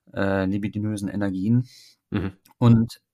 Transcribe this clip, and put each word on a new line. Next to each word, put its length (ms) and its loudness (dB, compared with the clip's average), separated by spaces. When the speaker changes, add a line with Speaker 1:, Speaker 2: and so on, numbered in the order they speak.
Speaker 1:
äh, 340 -2
libidinösen 640 -4
Energien. 600 -2
Speaker 2:
Mhm. 220 -4
Speaker 1:
Und 420 4